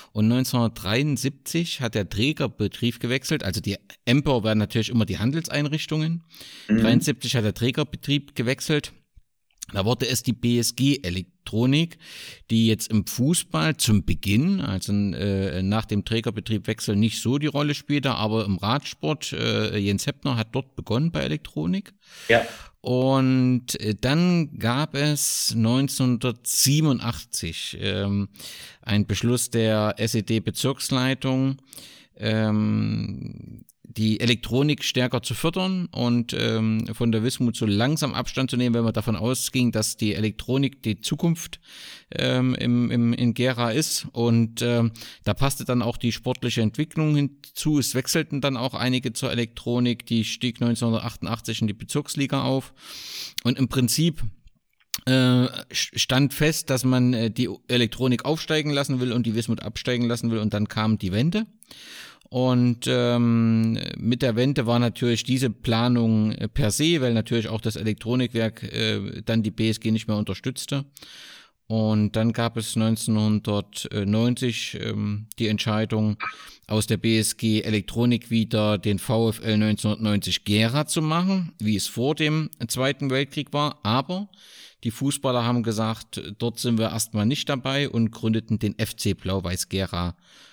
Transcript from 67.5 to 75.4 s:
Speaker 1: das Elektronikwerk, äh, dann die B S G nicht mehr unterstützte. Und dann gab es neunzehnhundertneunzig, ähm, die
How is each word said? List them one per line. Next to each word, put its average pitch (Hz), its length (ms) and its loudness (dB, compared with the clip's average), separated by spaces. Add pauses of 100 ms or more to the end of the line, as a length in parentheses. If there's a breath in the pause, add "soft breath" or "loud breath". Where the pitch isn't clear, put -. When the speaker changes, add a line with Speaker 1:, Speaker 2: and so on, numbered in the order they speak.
Speaker 1:
das 107 160 -4
Elektronikwerk, 113 840 -2
äh, 110 600 -4
dann 113 200 2
die 104 80 -2
B 110 180 0
S 107 100 -2
G 110 120 0
nicht 110 180 -2
mehr 107 80 0
unterstützte. 131 640 -4 (840 loud breath)
Und 110 500 2
dann 113 160 2
gab 117 240 -2
es - 180 -6
neunzehnhundertneunzig, 110 2000 0
ähm, 104 460 -4 (120)
die 113 80 0